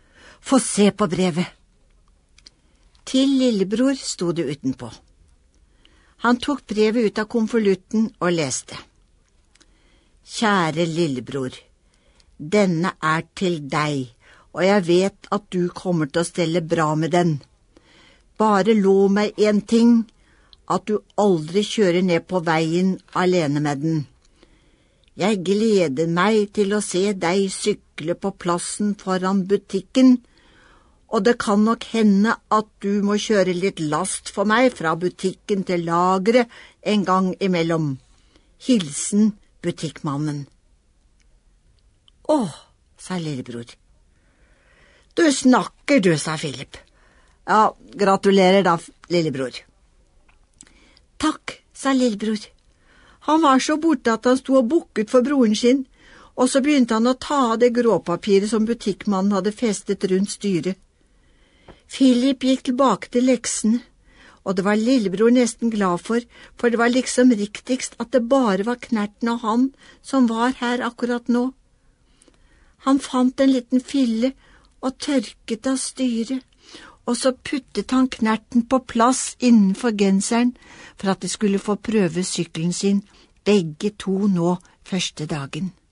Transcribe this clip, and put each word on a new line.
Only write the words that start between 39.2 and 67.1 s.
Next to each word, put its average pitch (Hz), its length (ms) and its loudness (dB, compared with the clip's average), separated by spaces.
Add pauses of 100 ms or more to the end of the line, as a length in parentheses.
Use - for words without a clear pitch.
butikkmannen.» 147 840 -6 (1900)
«Åh», 226 220 -2 (420)
sa - 220 -10
lillebror. 131 500 -10 (1400)
«Du 339 160 2
snakker, 254 720 2
du», 180 160 2
sa 156 240 -6
Philip. 135 380 -12 (640)
«Ja, 214 300 2 (240)
gratulerer 196 680 4
da, 170 140 2 (340)
lillebror.» 135 460 -2 (1600)
«Takk», - 400 -6 (160)
sa - 180 -2
lillebror. 220 480 0 (840)
Han 311 160 2
var 262 200 4
så 302 140 -2
borte 302 380 0
at 220 120 -4
han 254 120 4
sto 262 200 0
og 233 120 2
bukket 277 400 -2
for 247 120 4
broren 247 360 2
sin, 262 260 2 (500)
og 254 160 2
så 269 120 2
begynte 262 340 2
han 226 140 2
å 254 80 -2
ta 269 340 0
av 226 80 -2
det 247 160 6
gråpapiret 196 760 0
som 220 160 0
butikkmannen 202 720 -2
hadde 196 180 -2
festet 202 560 -4
rundt 190 220 0
styret. 185 460 -4 (1120)
Philip 262 500 2
gikk 254 240 0
tilbake 247 460 0
til 247 160 2
leksene, 233 540 0 (600)
og 190 140 -6
det 185 100 0
var 208 140 2
lillebror 220 500 2
nesten 240 400 0
glad 190 320 -2
for, 233 200 -4 (360)
for 240 140 0
det 226 80 0
var 233 100 2
liksom 254 460 2